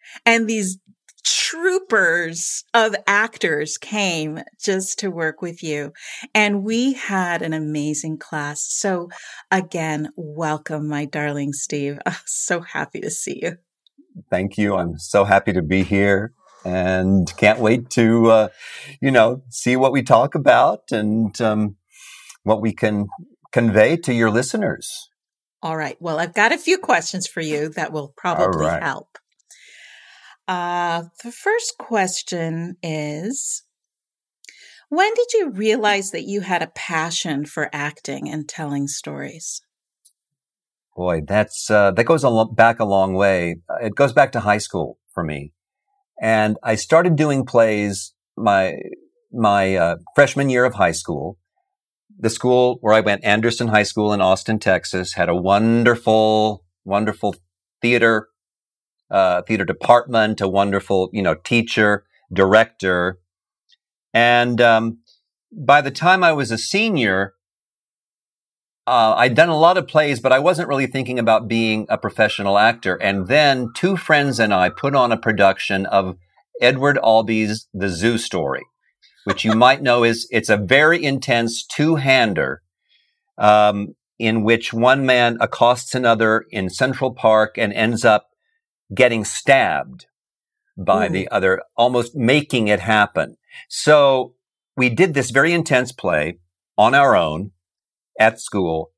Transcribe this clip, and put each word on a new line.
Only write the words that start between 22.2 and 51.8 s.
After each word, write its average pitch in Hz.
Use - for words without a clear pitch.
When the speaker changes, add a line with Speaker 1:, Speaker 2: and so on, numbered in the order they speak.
Speaker 2:
what 107
we 110
can 104
convey 113
to -
your 117
listeners. -
Speaker 1:
All 160
right. 151
Well, 160
I've 170
got 214
a 339
few 370
questions 185
for -
you 151
that 156
will 143
probably 180
Speaker 2:
All 82
right. -
Speaker 1:
help. -
Uh, 175
the 233
first 440
question 175
is, 156
when 392
did 480
you 392
realize 208
that -
you 202
had 180
a 165
passion 160
for 151
acting 143
and 151
telling 143
stories? 143
Speaker 2:
Boy, 90
that's, 107
uh, 101
that 110
goes 151
a 135
lo-, 113
back 117
a 113
long 95
way. 92
It 110
goes 139
back 135
to 117
high 104
school 78
for 87
me. 76
And 110
I 113
started 165
doing 143
plays 107
my, 95
my, 101
uh, 85
freshman 143
year 127
of 127
high 92
school. 82